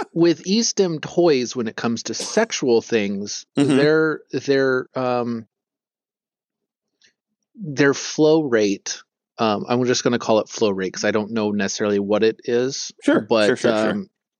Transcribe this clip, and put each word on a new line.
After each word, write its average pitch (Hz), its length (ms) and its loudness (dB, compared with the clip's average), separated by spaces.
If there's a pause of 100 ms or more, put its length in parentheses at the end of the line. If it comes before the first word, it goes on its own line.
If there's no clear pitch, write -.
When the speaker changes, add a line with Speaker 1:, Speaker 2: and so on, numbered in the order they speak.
(140)
Speaker 1:
with 165 320 2
e-stim 190 540 0
toys, 143 540 0
when 117 140 -4
it - 80 -10
comes 117 280 -4
to 110 100 -8
sexual 139 680 0
things, 101 640 -4 (120)
Speaker 2:
Mm-hmm. 139 200 2
Speaker 1:
their, 156 440 2 (120)
their, 135 540 0 (100)
um, 120 500 -4 (2000)
their 143 400 0
flow 156 480 2
rate, 107 580 0 (380)
um, 107 300 0
I'm 123 160 0
just 123 180 0
gonna 120 160 0
call 110 220 2
it - 80 -6
flow 107 220 0
rate 95 240 -4
'cause - 100 -8
I 104 80 0
don't 104 180 -2
know 107 220 -2
necessarily 101 480 -2
what 101 240 0
it 110 180 0
is, 123 480 -2 (140)
Speaker 2:
Sure, 294 160 4
Speaker 1:
but, 110 260 2
Speaker 2:
sure, 120 100 2
sure, - 200 0
sure. 107 140 0
Speaker 1:
um, 104 200 -6 (300)